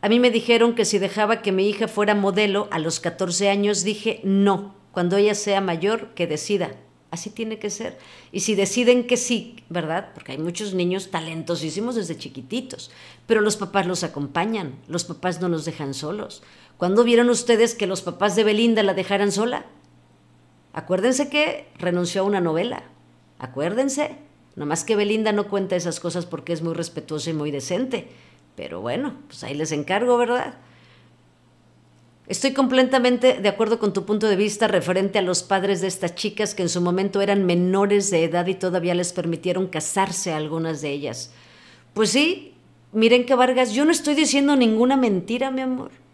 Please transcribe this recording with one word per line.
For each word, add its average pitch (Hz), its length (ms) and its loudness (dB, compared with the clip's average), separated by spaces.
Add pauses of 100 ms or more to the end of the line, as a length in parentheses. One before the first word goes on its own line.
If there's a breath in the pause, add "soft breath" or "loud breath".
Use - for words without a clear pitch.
A 208 80 0
mí 233 100 4
me 247 100 6
dijeron 233 460 2
que 220 100 2
si 208 140 0
dejaba 214 420 0
que 202 100 -2
mi 190 160 2
hija 208 200 -2
fuera 208 260 0
modelo 202 560 0
a 170 80 -6
los 160 220 -4
catorce 175 500 -2
años, 202 340 0
dije, 214 400 -2
no, 196 520 2 (160)
cuando 175 260 0
ella 208 160 4
sea 202 280 0
mayor, 190 520 -2
que 170 140 -4
decida". 165 480 -2 (360)
Así 175 180 -10
tiene 220 300 -8
que 214 100 -6
ser. - 280 -10 (340 loud breath)
Y - 80 -6
si 214 160 0
deciden 240 500 4
que 247 120 0
sí, - 400 -4 (100)
¿verdad? 170 460 -4
Porque - 180 -16
hay 131 60 -10
muchos 175 360 -6
niños 185 380 -2
talentosísimos 160 840 -6
desde 165 220 -6
chiquititos, - 720 -10 (380 loud breath)
pero 220 140 4
los 208 160 2
papás 190 280 -2
los 180 200 -2
acompañan, 165 680 -4 (120)
los 170 160 -4
papás 170 380 -6
no 180 80 -2
los 156 160 -2
dejan 151 280 -8
solos. 165 480 -10 (360 loud breath)
¿Cuándo 196 260 4
vieron 240 260 6
ustedes 226 460 4
que 208 100 -4
los 185 160 -4
papás 185 360 -2
de 220 80 4
Belinda 220 360 4
la 196 120 2
dejaran 196 400 0
sola? 226 320 -2 (1040)
Acuérdense 240 560 0
que 302 400 -2 (100)
renunció 175 440 -2
a - 20 2
una 202 160 2
novela, 170 440 -2 (560)
acuérdense. 214 760 -4 (400)
Nomás 147 300 -4
que 220 100 0
Belinda 208 380 0
no 208 160 0
cuenta 190 260 -2
esas 170 240 -4
cosas 175 260 -6
porque 165 280 -8
es 156 80 -6
muy 165 140 -4
respetuosa 160 560 -8
y - 20 -4
muy 151 180 -4
decente. 180 560 -4 (480 loud breath)
Pero 82 240 -12
bueno, 147 360 -6 (120)
pues - 160 -18
ahí 135 100 -10
les 156 200 -4
encargo, 208 440 2
¿verdad? 240 360 0 (1700 soft breath)
Estoy 269 260 0
completamente 254 880 4
de 202 80 4
acuerdo 220 280 0
con 208 140 0
tu 196 140 -2
punto 214 220 0
de 202 100 4
vista 208 320 0
referente 185 500 0
a - 20 2
los 180 220 0
padres 190 380 0
de 190 60 -2
estas 180 280 -4
chicas 214 400 -4
que - 60 -6
en 175 80 0
su 180 100 -2
momento 190 400 0
eran 196 260 2
menores 190 640 2
de 165 140 2
edad 170 240 0
y 190 80 -2
todavía 180 400 0
les 175 160 -2
permitieron 175 560 -2
casarse 170 640 -2
a 156 60 -2
algunas 156 440 -4
de 147 100 -4
ellas. 139 400 -8 (600 loud breath)
Pues 208 180 2
sí, 302 420 0 (400)
miren 226 320 6
que 254 100 4
Vargas, 254 380 4
yo 262 100 2
no 311 80 6
estoy 302 240 2
diciendo 285 400 4
ninguna 240 400 4
mentira, 233 560 0
mi 262 80 -4
amor. 254 320 -6 (220)